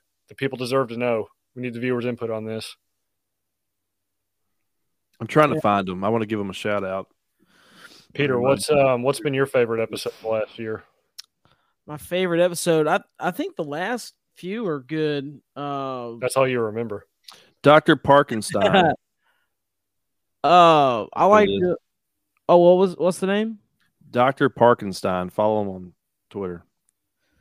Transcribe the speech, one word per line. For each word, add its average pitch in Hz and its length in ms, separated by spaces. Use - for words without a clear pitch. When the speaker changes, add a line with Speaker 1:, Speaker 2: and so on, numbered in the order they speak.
Speaker 1:
the - 60
people 135 220
deserve 127 320
to 117 80
know. 117 300
We 123 60
need 123 120
the 117 60
viewers' 123 260
input 117 240
on 110 160
this. 110 300
Speaker 2:
I'm 110 80
trying 151 220
to 127 60
Speaker 3:
Yeah. 156 60
Speaker 2:
find 101 280
'em. 92 160
I 104 40
wanna 113 160
give 107 140
'em 98 100
a 92 40
shout 101 320
out. 95 220
Speaker 1:
Peter, 135 240
Speaker 2:
Um, 120 60
Speaker 1:
what's, 139 260
um, 135 340
what's 135 160
been 147 140
your 135 120
favorite 117 360
episode 113 380
of - 40
last 110 340
year? 110 260
Speaker 3:
My 147 100
favorite 175 440
episode, 165 460
I, 180 140
I 165 100
think 311 260
the 170 80
last 175 520
few 214 300
are 151 140
good. 147 600
Uh, 135 640
Speaker 1:
That's 123 160
all 135 120
you 127 120
remember. 110 480
Speaker 2:
Doctor 151 340
Parkenstein. 143 1040
Speaker 3:
<laughs> - 1500
Uh, 139 40
I 151 560
Speaker 2:
That's - 100
what 175 160
Speaker 3:
like 208 200
Speaker 2:
it - 20
is. 196 100
Speaker 3:
the, 180 160
oh, 175 80
what 175 200
was, 185 200
what's 170 220
the 190 80
name? 214 320
Speaker 2:
Doctor 131 400
Parkenstein. 95 840
Follow 107 300
him 101 80
on 92 240
Twitter. 90 320